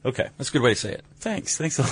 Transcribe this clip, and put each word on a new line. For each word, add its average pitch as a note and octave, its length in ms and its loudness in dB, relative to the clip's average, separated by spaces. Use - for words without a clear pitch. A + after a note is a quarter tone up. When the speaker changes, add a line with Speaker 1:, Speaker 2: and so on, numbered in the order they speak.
Speaker 1:
Okay. - 340 0
Speaker 2:
That's C#3+ 120 -6
a - 40 -10
good C3 100 4
way A#2+ 100 6
to - 60 0
say G2+ 140 -6
it. - 120 -12
Speaker 1:
Thanks. - 380 -4
Thanks D#3+ 240 -2
a C#3 40 4
lot. - 80 2